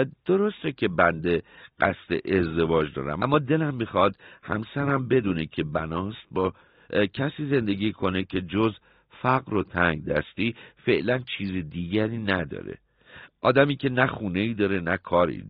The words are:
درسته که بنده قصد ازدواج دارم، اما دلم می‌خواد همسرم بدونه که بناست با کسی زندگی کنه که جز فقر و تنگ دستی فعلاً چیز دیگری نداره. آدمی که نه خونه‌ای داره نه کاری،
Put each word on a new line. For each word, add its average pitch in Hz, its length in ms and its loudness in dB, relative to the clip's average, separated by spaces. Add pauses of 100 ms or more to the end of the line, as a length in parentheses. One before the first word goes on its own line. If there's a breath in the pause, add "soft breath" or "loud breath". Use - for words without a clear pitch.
(260)
درسته 196 460 0
که 110 160 -2
بنده 85 540 2 (380 loud breath)
قصد - 520 0
ازدواج 80 640 2
دارم، 73 280 -4
اما 139 160 2
دلم 147 360 0
می‌خواد 101 420 0 (260 loud breath)
همسرم 131 640 -2
بدونه 98 380 2
که 82 180 -4
بناست 82 680 -6
با 92 220 0 (600 soft breath)
کسی 147 340 -6
زندگی 107 460 0
کنه 92 320 -2
که 95 160 -4
جز 101 320 0 (500 soft breath)
فقر 127 320 0
و 95 80 2
تنگ 85 420 0
دستی 78 500 -4 (220 loud breath)
فعلاً 107 420 0
چیز 95 520 -6
دیگری 107 480 -2
نداره. 80 600 -4 (640 loud breath)
آدمی 135 340 4
که 139 120 -2
نه 127 180 2
خونه‌ای 110 480 -2
داره 98 260 0
نه 85 160 0
کاری، 80 540 0